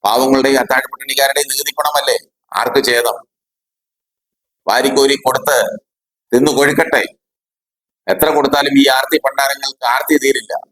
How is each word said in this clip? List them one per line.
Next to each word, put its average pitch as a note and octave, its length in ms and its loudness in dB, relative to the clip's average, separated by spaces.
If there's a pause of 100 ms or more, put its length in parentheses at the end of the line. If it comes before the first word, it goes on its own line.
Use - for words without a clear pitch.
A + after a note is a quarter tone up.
പാവങ്ങളുടെയും C3 560 2
അത്താഴ C3 200 0
പട്ടിണിക്കാരുടെയും C#3 680 -2
നികുതി - 240 -6
പണമല്ലേ D3 460 -2 (360)
ആർക്ക് B2 320 -2
ഛേദം? A#2+ 320 0 (1500)
വാരിക്കോരി C3+ 480 2
കൊടുത്ത് C3 420 -2 (760)
തിന്നു C#3 180 4
കൊഴുക്കട്ടെ. C#3+ 520 2 (1040)
എത്ര D3+ 220 2
കൊടുത്താലും C#3+ 520 2
ഈ C#3 60 4
ആർത്തി C3+ 300 0
പണ്ടാരങ്ങൾക്ക് C#3 680 -4
ആർത്തി C#3 320 0
തീരില്ല. C3 360 0 (180)